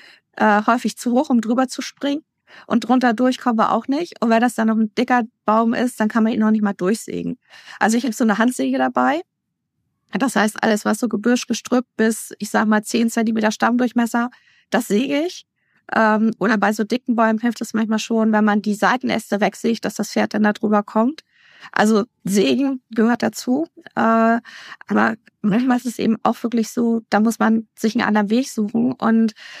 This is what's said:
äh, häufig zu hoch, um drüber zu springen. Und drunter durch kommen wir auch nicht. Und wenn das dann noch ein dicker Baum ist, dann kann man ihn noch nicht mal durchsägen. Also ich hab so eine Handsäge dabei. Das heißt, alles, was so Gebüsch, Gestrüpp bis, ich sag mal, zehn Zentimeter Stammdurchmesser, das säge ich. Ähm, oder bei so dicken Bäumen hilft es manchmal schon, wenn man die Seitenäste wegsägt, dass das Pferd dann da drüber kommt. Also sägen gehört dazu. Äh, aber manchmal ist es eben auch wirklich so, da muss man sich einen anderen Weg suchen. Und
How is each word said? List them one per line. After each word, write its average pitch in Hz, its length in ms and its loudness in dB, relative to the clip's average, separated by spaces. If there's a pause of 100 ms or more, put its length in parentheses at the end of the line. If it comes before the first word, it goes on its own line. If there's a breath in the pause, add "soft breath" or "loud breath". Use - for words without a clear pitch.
(360 loud breath)
äh, 208 300 2
häufig 233 300 0
zu 240 160 -4
hoch, 277 180 0
um 240 100 4
drüber 240 280 0
zu - 140 -10
springen. 285 400 -6 (440 loud breath)
Und 226 220 -2
drunter 247 240 4
durch 254 260 2
kommen 226 200 0
wir 214 140 2
auch 226 160 -2
nicht. 294 340 -4
Und 240 80 2
wenn 226 100 4
das 240 140 0
dann 220 140 0
noch 220 80 2
ein 220 180 0
dicker 247 280 0 (220)
Baum 226 300 2
ist, - 260 -4
dann 214 80 2
kann 220 160 0
man - 80 0
ihn 214 80 -2
noch 214 100 2
nicht 214 120 2
mal 202 100 0
durchsägen. 175 680 -4 (400 loud breath)
Also 220 180 2
ich 240 80 -2
hab 233 100 -2
so 254 100 0
eine 208 140 2
Handsäge 254 400 0
dabei. 254 440 0 (920)
Das 214 220 0
heißt, - 280 0
alles, 214 220 0
was 214 140 0
so 240 100 -2
Gebüsch, 233 380 0
Gestrüpp 247 400 -2 (100)
bis, 220 420 -2
ich 208 120 -10
sag 214 160 0
mal, 214 160 2
zehn 233 280 0
Zentimeter 220 420 0
Stammdurchmesser, 240 800 0 (400 soft breath)
das - 180 -2
säge 277 380 0
ich. - 200 -10 (480)
Ähm, 220 440 2
oder 220 200 0
bei 202 140 2
so 214 120 -2
dicken 240 320 -2
Bäumen 220 240 2
hilft 233 200 -2
es - 140 -10
manchmal 220 240 -2
schon, 220 340 0
wenn 214 120 2
man 208 180 2
die 214 120 -2
Seitenäste 220 680 -2
wegsägt, 214 440 -2
dass 208 100 -4
das - 160 -6
Pferd 208 240 -2
dann 214 80 2
da 214 100 4
drüber 208 300 0
kommt. 233 400 -2 (500 loud breath)
Also 214 320 4 (200)
sägen 254 560 0 (100)
gehört 233 320 0
dazu. 254 440 -2 (280)
Äh, 226 460 2 (460 loud breath)
aber 214 280 0 (280)
manchmal 247 340 2
ist 247 100 -4
es 226 120 -8
eben 220 240 0
auch - 200 -2
wirklich 226 280 -2
so, 233 400 -2
da 208 100 2
muss 220 180 0
man 226 360 0
sich 220 200 -2
einen 233 120 0
anderen 208 240 0
Weg 254 200 0
suchen. 226 420 -2
Und 226 400 2 (280 loud breath)